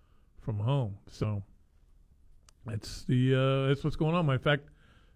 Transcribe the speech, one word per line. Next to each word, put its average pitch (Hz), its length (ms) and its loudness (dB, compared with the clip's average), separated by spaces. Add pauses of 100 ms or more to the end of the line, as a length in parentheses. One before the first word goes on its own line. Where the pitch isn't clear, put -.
(400)
from 107 180 -4
home. 117 380 0 (140)
So 104 320 -4 (1200)
that's - 380 -8
the, 131 300 4
uh, 135 340 2
that's 139 160 2
what's 151 120 -2
going 160 180 0
on. 170 140 2
In 131 100 2
fact, 147 300 0 (480)